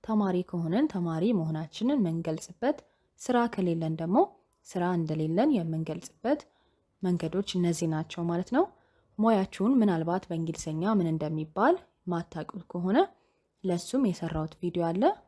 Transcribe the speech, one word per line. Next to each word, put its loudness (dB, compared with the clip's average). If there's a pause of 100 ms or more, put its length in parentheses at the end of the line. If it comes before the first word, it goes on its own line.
ተማሪ 2
ከሆነን 0
ተማሪ -2 (100)
መሆናችንን -2
የምንገልጽበት፣ -2 (440)
ስራ 0 (100)
ከሌለን -2
ደግሞ 0 (500)
ስራ -2 (100)
እንደሌለን 0
የምንገልጽበት -2 (600)
መንገዶች -2
እነዚህ 0
ናቸው -4
ማለት -2
ነው። 4 (540)
ሙያችሁን 2
ምናልባት 2
በእንግሊዝኛ -4 (100)
ምን 4
እንደሚባል 0 (320)
ማታውቁት -8
ከሆነ 0 (680)
ለሱም -2
የሰራሁት -2
ቪዲዮ -2
አለ። 0 (240)